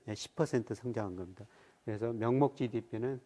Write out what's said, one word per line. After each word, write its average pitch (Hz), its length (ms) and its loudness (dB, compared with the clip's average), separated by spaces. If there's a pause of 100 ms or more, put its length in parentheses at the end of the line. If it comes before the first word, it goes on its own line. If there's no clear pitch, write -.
예, 107 80 -2
십 - 200 -10
퍼센트 131 380 2
성장한 107 420 -4
겁니다. 92 300 -10 (400)
그래서 113 280 -2
명목 131 420 4
지디피는 117 720 -2